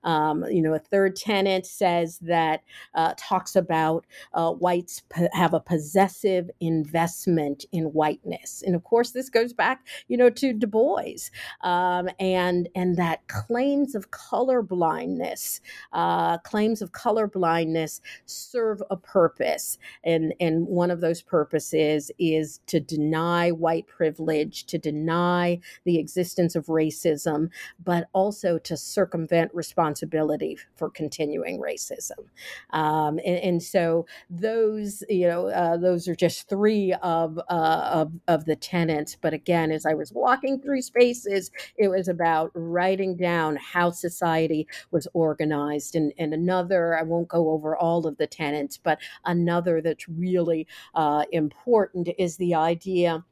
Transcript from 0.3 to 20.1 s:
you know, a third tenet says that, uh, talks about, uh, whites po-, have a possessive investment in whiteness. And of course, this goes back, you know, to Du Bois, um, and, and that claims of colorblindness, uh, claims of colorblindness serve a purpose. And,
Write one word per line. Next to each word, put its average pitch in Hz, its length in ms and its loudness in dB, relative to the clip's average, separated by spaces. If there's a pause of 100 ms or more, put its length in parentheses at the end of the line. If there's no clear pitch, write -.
you 180 160 0
know, 156 140 2
a 156 40 0
third 196 380 2
tenet 196 480 0
says 175 540 0
that, 165 440 0 (320)
uh, 165 220 2
talks - 400 -2
about, 165 480 0 (300)
uh, 165 160 0
whites 175 580 -2
po-, 175 240 0
have 170 220 2
a 151 60 2
possessive 180 920 0 (100)
investment 165 1120 0
in 160 120 -2 (100)
whiteness. 156 720 -2
And 180 100 2
of 170 80 -4
course, 240 280 2
this 254 180 -8
goes 240 240 2
back, 247 320 0 (220)
you 240 100 0
know, 247 100 8
to 254 240 2
Du 220 140 0
Bois, - 640 0 (320)
um, 180 480 2 (100)
and, 180 540 2
and 180 240 2
that 165 300 0
claims 269 680 0
of 196 160 -8
colorblindness, 180 1500 -2 (340)
uh, 170 500 0
claims 214 380 0
of 185 100 -10
colorblindness 165 1080 0 (260)
serve 220 640 -4
a 196 60 -2
purpose. - 840 0 (240)
And, 160 380 0